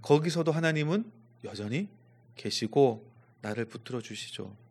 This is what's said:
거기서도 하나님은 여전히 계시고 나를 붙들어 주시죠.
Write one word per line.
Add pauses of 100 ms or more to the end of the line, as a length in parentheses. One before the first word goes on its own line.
거기서도
하나님은 (340)
여전히 (480)
계시고 (320)
나를
붙들어
주시죠. (160)